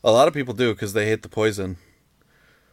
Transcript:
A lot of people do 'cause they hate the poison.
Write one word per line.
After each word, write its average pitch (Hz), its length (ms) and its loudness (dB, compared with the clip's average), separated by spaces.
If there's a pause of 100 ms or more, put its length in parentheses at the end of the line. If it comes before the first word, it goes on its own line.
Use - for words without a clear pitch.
A 120 80 4
lot 123 160 6
of 165 80 -2
people 127 200 -6
do 117 200 0
'cause 98 180 -8
they 104 140 0
hate 110 160 -2
the - 60 -18
poison. 98 480 -4 (960)